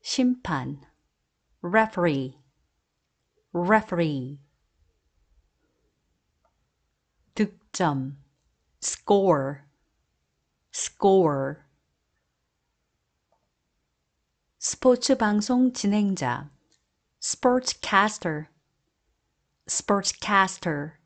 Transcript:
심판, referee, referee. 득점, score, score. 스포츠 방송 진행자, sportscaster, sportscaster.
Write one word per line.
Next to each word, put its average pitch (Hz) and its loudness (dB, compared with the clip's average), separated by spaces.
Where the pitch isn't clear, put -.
심판, 147 -2
referee, 175 0
referee. 170 -2
득점, 143 -4
score, 156 0
score. 156 2
스포츠 254 2
방송 240 2
진행자, 185 -2
sportscaster, 214 -2
sportscaster. 190 -2